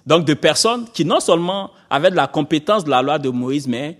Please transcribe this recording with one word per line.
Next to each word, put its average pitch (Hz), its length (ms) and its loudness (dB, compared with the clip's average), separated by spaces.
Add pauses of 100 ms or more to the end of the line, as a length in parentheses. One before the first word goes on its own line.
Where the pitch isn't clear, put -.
donc 156 200 2
de 151 100 2
personnes 220 580 0
qui 170 100 -2
non 226 160 0
seulement 185 520 0 (180)
avaient 151 220 2
de 180 40 -4
la 143 120 2
compétence 156 580 -2
de 147 40 -4
la 127 120 4
loi 143 180 -2
de 131 100 -4
Moïse, 131 380 -4
mais 139 320 -6